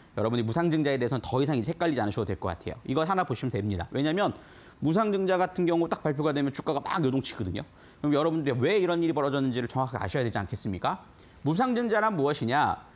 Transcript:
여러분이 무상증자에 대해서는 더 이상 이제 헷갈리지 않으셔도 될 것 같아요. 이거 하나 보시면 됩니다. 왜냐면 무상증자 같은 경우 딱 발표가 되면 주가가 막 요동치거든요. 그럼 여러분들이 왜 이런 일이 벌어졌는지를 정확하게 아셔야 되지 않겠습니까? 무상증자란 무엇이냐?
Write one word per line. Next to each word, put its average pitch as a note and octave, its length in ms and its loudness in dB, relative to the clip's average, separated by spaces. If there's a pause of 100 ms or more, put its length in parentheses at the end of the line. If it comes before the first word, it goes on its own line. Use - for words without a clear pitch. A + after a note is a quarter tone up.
(160)
여러분이 A2+ 280 0
무상증자에 D3+ 540 2
대해서는 B2 260 0
더 C3 180 0
이상 C#3+ 140 0
이제 A#2 160 -2
헷갈리지 D#3 280 0
않으셔도 G#2 240 -2
될 F#2+ 140 -4
것 F#2+ 100 -4
같아요. - 260 -8 (100)
이거 C#3 180 0
하나 F#3 220 0
보시면 B2 260 -4
됩니다. G2 400 -2
왜냐면 D#3 420 0 (460)
무상증자 F#3+ 600 2
같은 F3+ 280 0
경우 E3+ 220 2
딱 - 140 -2
발표가 D3+ 300 0
되면 C#3 200 0
주가가 - 280 -2
막 F3+ 240 -2
요동치거든요. A#2+ 580 -2 (380)
그럼 D3 140 0
여러분들이 D3+ 460 2
왜 F#3 180 4
이런 F3 240 2
일이 D#3+ 100 2
벌어졌는지를 C3+ 560 0
정확하게 B2+ 360 -2
아셔야 B2+ 180 0
되지 A#2 160 0
않겠습니까? G#2 640 -4 (400)
무상증자란 A3 720 2
무엇이냐? C3+ 800 0